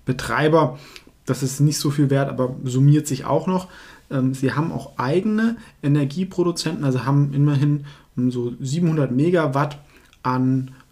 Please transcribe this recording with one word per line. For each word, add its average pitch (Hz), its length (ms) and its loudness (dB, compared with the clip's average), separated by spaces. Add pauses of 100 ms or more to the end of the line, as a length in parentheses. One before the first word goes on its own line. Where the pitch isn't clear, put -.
Betreiber. 147 760 0 (480)
Das 131 160 -2
ist 131 160 -4
nicht 147 200 2
so 151 120 0
viel 143 200 2
wert, 139 200 0
aber 127 320 -2
summiert 139 460 4
sich 131 160 -4
auch 151 240 -2
noch. 185 180 -2 (420)
Ähm, 131 240 0
sie 131 200 -2
haben 156 180 -2
auch - 280 -8
eigene 214 580 0 (260)
Energieproduzenten, 165 1000 -2
also 127 200 0
haben 139 300 2
immerhin, 147 520 2 (300)
ähm, 123 140 0
so 120 300 -4
siebenhundert 151 500 0
Megawatt 147 680 0 (440)
an 131 480 0 (220)